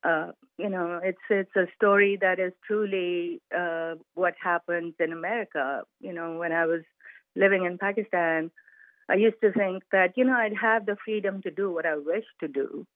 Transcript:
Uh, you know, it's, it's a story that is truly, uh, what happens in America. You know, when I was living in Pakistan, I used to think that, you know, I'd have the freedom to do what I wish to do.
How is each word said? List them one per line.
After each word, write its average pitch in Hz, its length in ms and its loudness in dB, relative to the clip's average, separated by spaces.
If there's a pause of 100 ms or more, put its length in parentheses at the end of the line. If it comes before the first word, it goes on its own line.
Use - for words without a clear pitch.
Uh, 170 280 0 (260)
you 208 120 -6
know, 175 320 -4
it's, 185 160 -2 (120)
it's 196 260 0
a 180 120 2 (100)
story 202 420 4
that 185 200 2
is 185 120 -2 (140)
truly, 180 760 -2 (160)
uh, 165 380 -4 (200)
what 175 260 0
happens 170 580 -2
in 160 140 0
America. 165 680 -4 (180)
You 196 100 -10
know, 165 260 -8
when 170 140 -4
I 165 140 2
was 165 160 0 (560)
living 190 260 4
in 180 140 -2
Pakistan, 175 720 0 (580)
I - 60 4
used 220 260 4
to 202 120 4
think 190 300 0 (100)
that, 185 240 4
you 254 80 4
know, 262 80 4
I'd 214 240 0
have 220 280 2
the 208 200 -2
freedom 196 380 -2
to 185 80 -6
do 190 200 -2
what 170 140 -4
I 156 100 0
wish 165 300 -4 (160)
to 160 80 -6
do. 139 360 -6 (100)